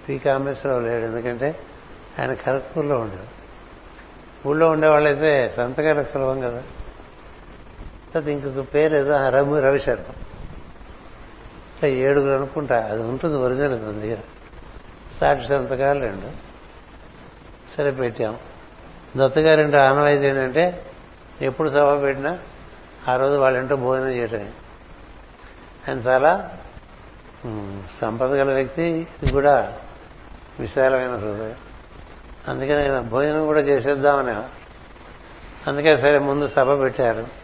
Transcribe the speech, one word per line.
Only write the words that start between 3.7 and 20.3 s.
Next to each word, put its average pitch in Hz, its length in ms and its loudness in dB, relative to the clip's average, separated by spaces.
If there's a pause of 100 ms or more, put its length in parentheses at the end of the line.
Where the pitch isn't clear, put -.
ఊళ్ళో 160 200 6
ఉండేవాళ్ళైతే 151 800 4
సంతకాలకు 143 600 0
సులభం 135 300 -2
కదా. 123 240 -6 (1400)
తర్వాత 151 200 -6
ఇంకొక 139 460 -6
పేరు 156 220 2
ఏదో, 143 180 2
ఆ, 135 160 2
రఘు, 143 300 2
రవిశర్మ. 135 440 2 (1700)
ఇట్లా 151 140 0
ఏడుగురు 139 480 2
అనుకుంటా, 135 540 -2
అది 113 120 -4
ఉంటుంది 135 320 -4
ఒరిజినల్ 131 380 0
మన 107 180 -6
దగ్గర. 107 260 -6 (1040)
సాక్షి 143 280 2
సంతకాలు 135 520 0
రెండు. 104 320 -6 (1500)
సరే, 143 140 0
పెట్టాం. 120 460 -4 (800)
దత్తగారింటి 151 600 4
ఆనవాయితీ 143 480 6
ఏంటంటే, 139 600 0 (560)